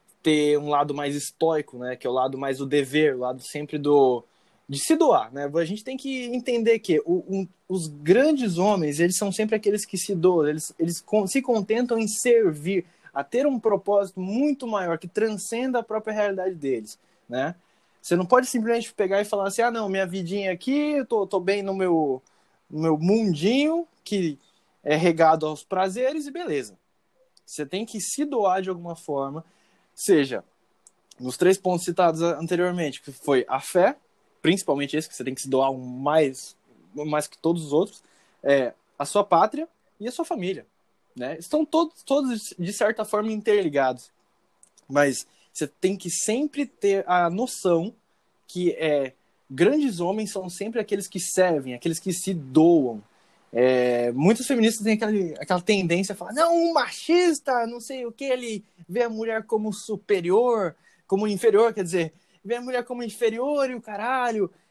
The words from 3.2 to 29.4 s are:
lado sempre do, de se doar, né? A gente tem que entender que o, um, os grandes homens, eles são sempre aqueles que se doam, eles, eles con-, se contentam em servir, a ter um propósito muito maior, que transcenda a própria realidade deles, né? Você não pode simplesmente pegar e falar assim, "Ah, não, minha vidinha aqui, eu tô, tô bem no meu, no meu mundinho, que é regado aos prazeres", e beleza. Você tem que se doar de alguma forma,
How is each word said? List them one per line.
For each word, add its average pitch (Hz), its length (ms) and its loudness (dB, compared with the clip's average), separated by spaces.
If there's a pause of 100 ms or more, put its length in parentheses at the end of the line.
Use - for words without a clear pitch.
lado 127 200 -6
sempre 147 380 -8
do, 139 440 4 (460)
de 139 100 -8
se 320 180 2
doar, 160 360 4
né? 143 200 -6
A 165 120 0
gente 208 200 -8
tem 262 120 -10
que 262 300 -8
entender 233 540 0
que 160 240 2
o, 175 240 0
um, 190 200 -4 (200)
os 180 180 -4
grandes 190 720 2
homens, 175 420 0
eles 180 160 2
são 202 160 -2
sempre 214 240 0
aqueles 208 280 0
que - 120 -10
se 196 180 -4
doam, 170 340 4
eles, 156 300 -6
eles 165 220 -2
con-, 208 260 0
se 269 140 -2
contentam 233 580 0
em 220 100 -2
servir, 196 760 2 (300)
a 139 100 -2
ter 262 220 0
um 262 120 2
propósito 202 640 0
muito 254 460 -2
maior, 180 320 -2
que 175 100 -14
transcenda 226 720 -4
a 226 40 -2
própria 214 300 -6
realidade 196 420 -2
deles, 135 440 -4 (300)
né? 135 260 -4 (460)
Você - 140 0
não 180 120 0
pode 254 200 6
simplesmente 226 460 -2
pegar 196 280 0
e 214 40 0
falar 202 240 -2
assim, 214 140 -2
"Ah, 240 80 2
não, 226 180 -4
minha 190 180 -2
vidinha 190 460 -4
aqui, 285 460 -2
eu 254 80 -4
tô, 208 200 0
tô 196 140 -2
bem 196 220 0
no 196 120 -4
meu, 160 480 0 (480)
no 151 100 -8
meu 156 180 2
mundinho, 226 880 2 (180)
que 170 340 -4 (460)
é 147 100 2
regado 160 520 4
aos 151 180 -6
prazeres", 247 600 -2
e 285 40 -12
beleza. 185 460 -6 (680)
Você - 200 -10
tem 196 220 -8
que 214 140 -12
se - 240 -6
doar 202 380 0
de 185 60 -8
alguma 170 260 -8
forma, 143 500 -8 (540)